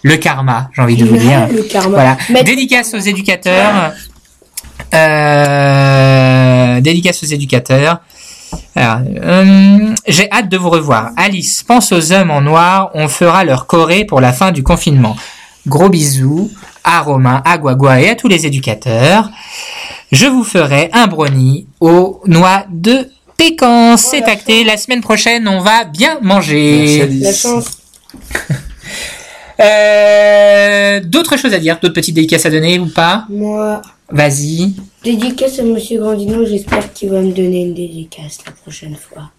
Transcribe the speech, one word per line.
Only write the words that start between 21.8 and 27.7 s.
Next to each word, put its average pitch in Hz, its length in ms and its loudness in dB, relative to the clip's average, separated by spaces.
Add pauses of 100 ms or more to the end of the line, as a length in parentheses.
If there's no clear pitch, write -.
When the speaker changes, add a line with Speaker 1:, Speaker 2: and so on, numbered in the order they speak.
Speaker 1:
noix 185 460 2
de 220 360 -2 (300)
pécan. 240 600 4
C'est 277 240 -2
Speaker 2:
Oh, 226 60 -2
la 220 60 2
Speaker 1:
acté. 220 260 0
Speaker 2:
chance. 226 80 0
Speaker 1:
La 214 100 0
semaine 240 240 -6
prochaine, 226 460 -2
on 190 140 -2
va 208 240 2
bien 214 360 -2
manger. 151 580 2
Speaker 3:
Merci, 151 220 2
Alice. 135 220 0
Speaker 2:
La 196 100 0
chance. 240 320 -4 (2000)